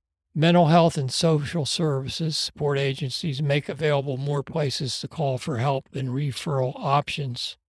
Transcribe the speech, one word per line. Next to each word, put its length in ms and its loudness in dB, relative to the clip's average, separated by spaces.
Mental 300 6
health 300 6
and 140 -2
social 540 0
services 720 -2
support 400 -2
agencies 640 -2
make 280 0
available 480 0
more 260 -2
places 560 -4
to 80 -8
call 300 -2
for 220 -4
help 340 0
and 160 -4
referral 680 -2
options. 800 -2